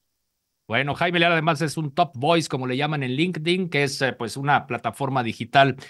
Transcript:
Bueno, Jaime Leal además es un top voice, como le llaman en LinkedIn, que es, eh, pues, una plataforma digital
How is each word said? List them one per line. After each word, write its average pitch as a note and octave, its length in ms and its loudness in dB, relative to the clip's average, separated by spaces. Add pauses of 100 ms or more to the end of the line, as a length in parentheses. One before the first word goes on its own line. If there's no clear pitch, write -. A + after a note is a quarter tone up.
(680)
Bueno, C3 260 0
Jaime F3 240 -2
Leal E3+ 140 4
además D#3+ 320 0
es D3+ 140 -4
un D3+ 180 -6
top F3 180 2
voice, D#3+ 340 2
como C3 200 -4
le B2+ 100 -2
llaman D3 240 -2
en B2+ 140 -2
LinkedIn, F3 560 -2
que C#3+ 100 2
es, C#3 220 -2
eh, B2 100 2
pues, A#2 240 -8
una C#3 300 2
plataforma B2 560 -4
digital C3 540 2 (120)